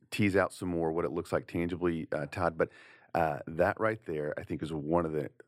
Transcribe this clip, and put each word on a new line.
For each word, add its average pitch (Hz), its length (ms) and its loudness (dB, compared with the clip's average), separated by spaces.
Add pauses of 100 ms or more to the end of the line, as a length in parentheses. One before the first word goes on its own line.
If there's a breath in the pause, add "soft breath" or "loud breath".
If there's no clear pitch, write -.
(120)
tease 101 240 4
out 92 160 4
some 90 160 -8
more 82 240 0
what 85 120 0
it 76 60 -2
looks 82 220 -4
like 87 160 0
tangibly, 85 640 -2
uh, 76 140 -2
Todd, 82 300 0
but, 85 140 0 (440 loud breath)
uh, 78 320 2
that 87 340 2
right 110 240 -2
there, 76 340 -4
I - 40 -6
think, 80 200 -6
is 78 100 -4
one 80 340 2
of 78 60 -4
the, 76 180 -2 (180)